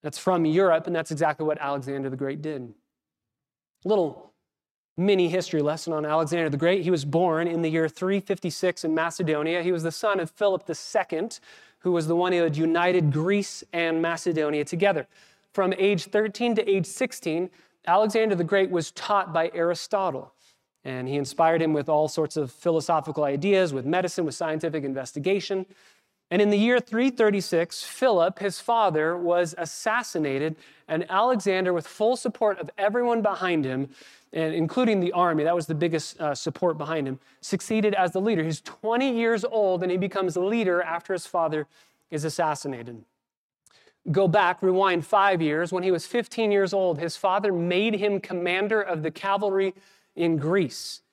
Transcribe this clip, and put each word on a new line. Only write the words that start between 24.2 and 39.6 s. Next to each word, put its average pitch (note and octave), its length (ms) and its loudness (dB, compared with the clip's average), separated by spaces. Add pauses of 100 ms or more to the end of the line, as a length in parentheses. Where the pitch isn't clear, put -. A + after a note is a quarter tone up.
with C3+ 100 -4
scientific D#3 480 -4
investigation. E3 840 -4 (640)
And F#3+ 120 2
in G#3 80 4
the G#3 100 4
year A#3+ 200 4
three A#3+ 300 0
thirty-six, G3+ 720 0
Philip, F#3+ 580 2
his G3+ 200 -4
father, F3 580 2
was F3 400 0
assassinated, D#3+ 1000 -2 (300)
and D#3+ 220 -4
Alexander, F#3+ 640 2
with E3 140 -2
full A#3+ 300 0
support G#3 420 -2
of D#3 180 -8
everyone A#3 440 0
behind F3+ 440 0
him, C3 240 -4 (440)
and D#3+ 220 -2
including G3 460 2
the F3 100 0
army, E3+ 320 2
that E3 100 2
was E3+ 120 0
the D#3+ 100 -4
biggest, D#3+ 460 -2
uh, D3+ 120 -2
support D#3 440 -2
behind D3+ 280 -4
him, C3 140 -6 (220)
succeeded G#3 540 0
as F#3 180 2
the F#3+ 80 0
leader. G3 240 0
He's D#3+ 160 -4
twenty B3 500 -2
years A#3 320 0
old, F#3+ 400 0